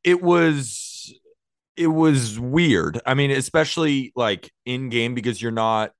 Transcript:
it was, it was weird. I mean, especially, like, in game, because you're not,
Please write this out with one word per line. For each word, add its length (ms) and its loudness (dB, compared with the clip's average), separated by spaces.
it 180 4
was, 920 0
it 100 2
was 520 2
weird. 680 2
I 80 0
mean, 180 0
especially, 840 -2
like, 360 -2
in 240 -8
game, 260 -2
because 260 -4
you're 100 -4
not, 480 0